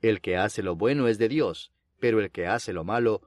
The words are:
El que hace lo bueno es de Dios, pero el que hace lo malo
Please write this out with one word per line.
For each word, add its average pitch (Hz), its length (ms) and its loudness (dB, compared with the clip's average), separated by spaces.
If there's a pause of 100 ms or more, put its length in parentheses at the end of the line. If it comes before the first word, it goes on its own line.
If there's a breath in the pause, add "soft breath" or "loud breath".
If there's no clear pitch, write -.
El 110 180 2
que 90 160 -2
hace 101 260 -2
lo 90 140 -4
bueno 123 320 2
es 110 80 2
de 113 120 2
Dios, 120 440 -2 (260)
pero 110 220 2
el 98 100 -2
que 87 160 -6
hace 107 280 -2
lo 82 100 -6
malo 113 420 0